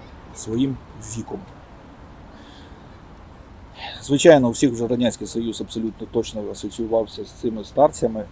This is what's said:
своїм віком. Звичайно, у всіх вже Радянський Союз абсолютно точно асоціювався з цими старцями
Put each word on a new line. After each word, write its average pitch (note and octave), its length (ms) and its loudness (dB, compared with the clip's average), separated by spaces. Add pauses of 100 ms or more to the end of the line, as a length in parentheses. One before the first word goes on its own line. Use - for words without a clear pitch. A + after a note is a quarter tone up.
(360)
своїм B2 420 -2 (400)
віком. G2+ 220 -8 (2500)
Звичайно, C#3 460 8
у A#2 40 2
всіх B2+ 200 4
вже A#2 160 -2
Радянський A#2+ 400 0
Союз A#2 340 -4
абсолютно A2 500 -6
точно G#2+ 400 -2
асоціювався G#2+ 760 -4
з - 60 -18
цими A2 320 -4
старцями A2+ 680 2